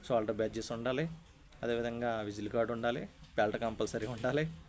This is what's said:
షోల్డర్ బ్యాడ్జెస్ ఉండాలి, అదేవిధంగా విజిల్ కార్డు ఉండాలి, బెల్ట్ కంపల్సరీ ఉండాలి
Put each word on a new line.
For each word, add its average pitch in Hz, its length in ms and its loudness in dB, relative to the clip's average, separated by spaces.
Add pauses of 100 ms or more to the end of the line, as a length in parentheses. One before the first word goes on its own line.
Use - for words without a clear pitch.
షోల్డర్ 110 280 2
బ్యాడ్జెస్ 110 360 -2
ఉండాలి, 131 380 0 (540)
అదేవిధంగా 117 580 0
విజిల్ 104 280 -4
కార్డు 113 240 2
ఉండాలి, 120 280 0 (340)
బెల్ట్ 107 220 4
కంపల్సరీ 110 500 0
ఉండాలి 127 400 0 (220)